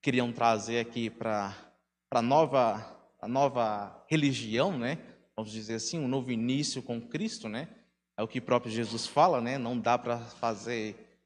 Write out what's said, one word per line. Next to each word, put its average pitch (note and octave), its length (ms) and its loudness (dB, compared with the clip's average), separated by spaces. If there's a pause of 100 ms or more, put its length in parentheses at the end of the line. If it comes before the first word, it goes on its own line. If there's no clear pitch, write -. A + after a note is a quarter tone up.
Queriam B2 300 2
trazer A#2 480 2
aqui A#2 320 -2
pra, G#2 440 -4 (540)
pra A#2+ 140 2
nova, B2 840 2 (140)
a G#2 60 -8
nova A#2 840 0
religião, C#3 680 2
né? C3 220 -2 (380)
Vamos A2 160 -8
dizer A2 240 -6
assim, D#3+ 240 -4
um C#3 80 -2
novo B2+ 240 -2
início B2+ 500 -2
com A#2+ 180 -6
Cristo, - 480 -8
né? A#2 220 -6 (480)
É G#2+ 60 -2
o A2+ 40 -2
que B2+ 140 -4
próprio A#2+ 300 2
Jesus A#2 340 -2
fala, D#3 340 4
né? B2 200 -2
Não A#2+ 200 -2
dá A#2 160 4
pra A#2+ 220 -2
fazer A2+ 1080 -6